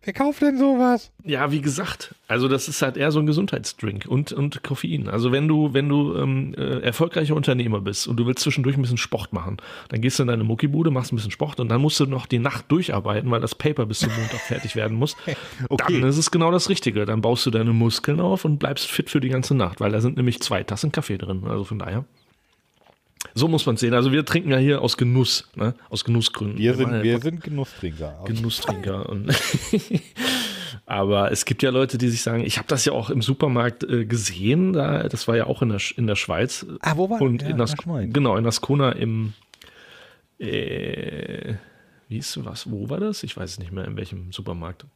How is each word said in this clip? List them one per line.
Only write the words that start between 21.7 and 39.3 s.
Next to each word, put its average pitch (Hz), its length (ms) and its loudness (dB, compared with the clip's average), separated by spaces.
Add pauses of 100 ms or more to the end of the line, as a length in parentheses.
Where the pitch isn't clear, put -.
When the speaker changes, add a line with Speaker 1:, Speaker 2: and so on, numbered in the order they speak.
Speaker 2:
daher. 95 280 -4 (1300)
So 147 140 4
muss 160 160 2
man's 117 160 2
sehen. 120 120 4
Also 127 200 4
wir 147 120 4
trinken 170 240 2
ja 131 80 6
hier 139 240 4
aus - 140 2
Genuss, 123 600 4
ne? 117 200 0 (140)
Aus - 160 -6
Genussgründen. 110 520 0
Speaker 1:
Wir 113 140 4
Speaker 2:
Wir 127 60 2
Speaker 1:
sind, 131 80 4
Speaker 2:
machen 117 140 0
ja 107 40 -2
Speaker 1:
wir 117 120 4
Speaker 2:
Pod- 120 80 -2
Speaker 1:
sind 165 200 -4
Genusstrinker. 82 840 -6
Speaker 2:
Genusstrinker. 104 840 -4
Und 104 260 0 (720)
<laughs> 208 760 -6
aber 98 460 2
es - 120 -2
gibt - 180 -2
ja 139 80 4
Leute, 127 280 2
die 123 100 2
sich 117 140 0
sagen, 117 240 0
ich - 120 -2
hab 110 120 -6
das 135 160 2
ja 139 80 2
auch 120 160 -2
im 139 120 0
Supermarkt, 120 640 0
äh, 117 220 2
gesehen, 110 640 2
da, 151 380 0
das - 180 -6
war 117 80 2
ja 113 120 2
auch 131 140 0
in 127 80 2
der 101 100 -2
Sch-, - 180 -6
in 120 100 0
der 104 80 2
Schweiz. 95 500 -2 (140)
Speaker 1:
Ah, 156 160 0
wo 185 140 0
war 226 120 0
Speaker 2:
Und 127 200 2
Speaker 1:
ja, 143 80 -4
Speaker 2:
in - 100 0
As-, 117 140 2
Speaker 1:
in 143 40 -6
der - 60 -12
Schweiz. 139 300 -4
Speaker 2:
genau, 127 240 4
in 113 100 2
Ascona 135 460 2
im... 110 400 -2 (1040)